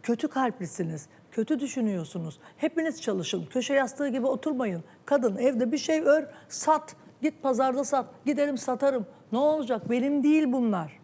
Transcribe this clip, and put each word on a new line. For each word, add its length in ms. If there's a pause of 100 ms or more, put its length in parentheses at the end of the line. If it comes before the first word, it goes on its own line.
Kötü 240
kalplisiniz, 800 (240)
kötü 280
düşünüyorsunuz. 800 (180)
Hepiniz 440
çalışın, 440
köşe 280
yastığı 340
gibi 180
oturmayın. 580 (220)
Kadın 320
evde 340
bir 60
şey 240
ör, 220 (260)
sat. 460 (260)
Git 220
pazarda 400
sat, 220 (200)
giderim 320
satarım. 480 (260)
Ne 60
olacak? 520
Benim 340
değil 280
bunlar. 520